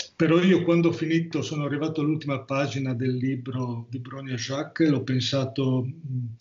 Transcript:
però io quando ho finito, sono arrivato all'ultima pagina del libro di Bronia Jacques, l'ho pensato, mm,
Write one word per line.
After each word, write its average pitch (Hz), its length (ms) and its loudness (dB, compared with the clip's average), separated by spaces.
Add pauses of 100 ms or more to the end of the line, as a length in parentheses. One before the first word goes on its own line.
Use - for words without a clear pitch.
(160)
però 165 260 4
io 180 220 6
quando 170 240 4
ho 156 40 2
finito, 160 480 0
sono 151 240 -4
arrivato 151 360 -2
all'ultima 147 400 -2
pagina 135 520 -2
del 127 240 -2
libro 123 720 -4
di 135 100 -8
Bronia 135 360 -10
Jacques, 143 560 0
l'ho 131 120 2
pensato, 131 840 0
mm, 131 380 -6 (160)